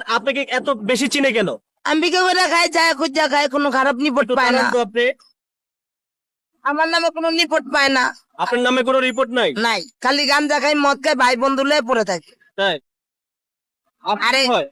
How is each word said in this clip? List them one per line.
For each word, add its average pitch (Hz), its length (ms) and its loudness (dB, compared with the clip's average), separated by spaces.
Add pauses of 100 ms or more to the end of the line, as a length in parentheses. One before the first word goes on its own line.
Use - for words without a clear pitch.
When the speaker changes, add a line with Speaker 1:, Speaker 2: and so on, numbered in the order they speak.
Speaker 1:
আপনাকে 240 420 -2
এত 254 200 -4
বেশি 240 380 -2
চিনে 277 240 0
কেন? 214 160 0 (360)
Speaker 2:
আমি 311 180 0
ভিক্ষা 359 200 2
করে 370 280 2
খাই, 339 200 2
চা 330 240 2
খুঁজা 294 340 0
খাই, 285 220 0
কোনো 285 220 0
খারাপ 262 240 2
নিপট 269 260 0
Speaker 1:
একটু 240 140 0
Speaker 2:
পায় 247 160 2
না। 254 60 2
Speaker 1:
দাঁড়ান - 160 0
তো 240 80 2
আপনি। 240 300 -2 (1500)
Speaker 2:
আমার 302 260 0
নামে 330 200 0
কোনো 330 200 -2
নিপট 330 340 0 (100)
পায় 277 160 2
না। 262 240 0 (240)
Speaker 1:
আপনার 240 240 -2
নামে 247 220 2
কোনো 262 160 2
রিপোর্ট 254 320 -2
নাই? 220 220 0
Speaker 2:
নাই, 214 300 -2 (180)
খালি 285 240 0
গাঞ্জা 294 340 0
খাই, 294 160 0
মদ 277 280 0
খাই, 302 120 0
ভাই 254 200 2
বন্ধু 269 280 0
লয়ে 294 180 0
পড়ে 226 240 0
থাকি। 175 260 -6 (240)
Speaker 1:
তাই? 190 240 -2 (1200)
আপনি 208 260 -4
Speaker 2:
আরে। 262 200 2
Speaker 1:
হয়, 180 240 0